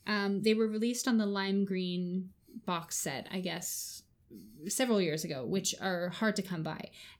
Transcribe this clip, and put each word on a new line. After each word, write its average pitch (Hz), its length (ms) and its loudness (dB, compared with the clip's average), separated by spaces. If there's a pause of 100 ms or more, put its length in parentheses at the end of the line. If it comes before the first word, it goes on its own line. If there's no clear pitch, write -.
Yeah. 208 200 0
Um, 196 180 2
they 220 100 6
were 220 140 4
released 226 400 0
on 233 100 4
the 214 80 4
Lime 196 400 2
Green 180 640 -2 (360)
box 170 320 -2
set, - 340 -4
I 185 80 -2
guess, - 640 -6 (640)
several 226 340 4
years 160 220 2
ago, 139 220 -4
which 185 360 0
are 180 280 0
hard 214 260 2
to 208 80 0
come 175 180 -4
by. 160 280 -6 (300)